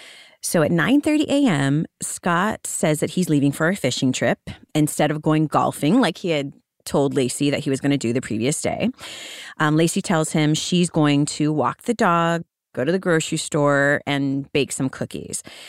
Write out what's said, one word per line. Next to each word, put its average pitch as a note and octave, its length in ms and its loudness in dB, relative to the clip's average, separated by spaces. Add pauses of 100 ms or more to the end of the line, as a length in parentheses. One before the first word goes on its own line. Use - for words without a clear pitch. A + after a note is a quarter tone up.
(420)
So E3+ 200 2
at - 80 2
nine F3 300 4
thirty D4+ 300 2
A C#4 180 4
M, C#3 380 2 (160)
Scott F3+ 640 -2
says D#3 340 0
that - 100 -2
he's F3 200 -2
leaving C#3+ 220 4
for D#3+ 160 0
a F#3+ 60 2
fishing B2+ 380 -2
trip - 260 0 (360)
instead D3+ 360 2
of D3+ 120 -4
going D#3 240 2
golfing C#3+ 520 0
like F3+ 200 0
he F#3+ 100 -6
had C#3+ 240 -2 (320)
told C#3 300 0
Laci C#3 360 0
that C#3 100 -2
he D3 100 -2
was C3+ 100 -2
gonna C#3 160 0
do A#2 160 -2
the B2 80 0
previous A#2+ 400 -2
day. E3+ 300 -2 (680)
Um, D3+ 180 2
Laci E3+ 260 2
tells D#3+ 280 0
him D3+ 220 2
she's F3 380 0
going D3 360 2
to D3+ 240 -2
walk C#3 320 -2
the A#3+ 120 -2
dog, E3+ 500 2 (300)
go B2 100 -2
to D#3+ 80 0
the F#3+ 60 2
grocery D#3+ 400 0
store, C#3+ 680 2
and C#3 460 -2
bake C#3 200 0
some C3+ 180 -2
cookies. - 520 -10 (260)